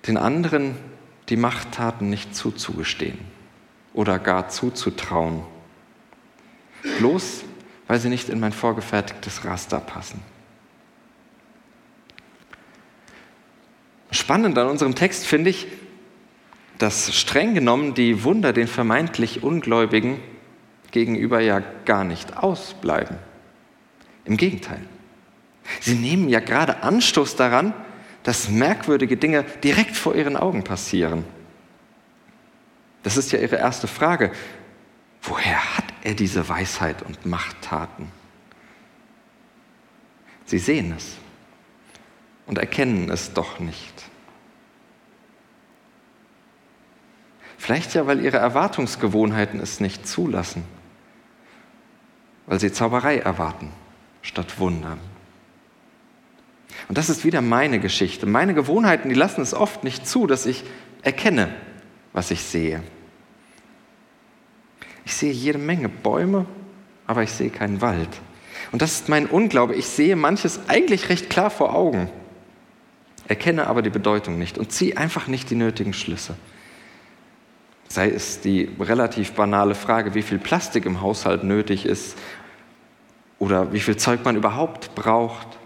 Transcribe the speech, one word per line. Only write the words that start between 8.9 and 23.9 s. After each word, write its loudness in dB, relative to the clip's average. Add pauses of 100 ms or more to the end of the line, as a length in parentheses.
Raster -4
passen. -12 (4000)
Spannend 2
an 4
unserem 2
Text 0
finde 4
ich, -2 (1120)
dass 0
streng 2
genommen 4
die 4
Wunder 4
den 2
vermeintlich 0
Ungläubigen 2 (760)
gegenüber 2
ja 4 (240)
gar 2
nicht -6
ausbleiben. -2 (1080)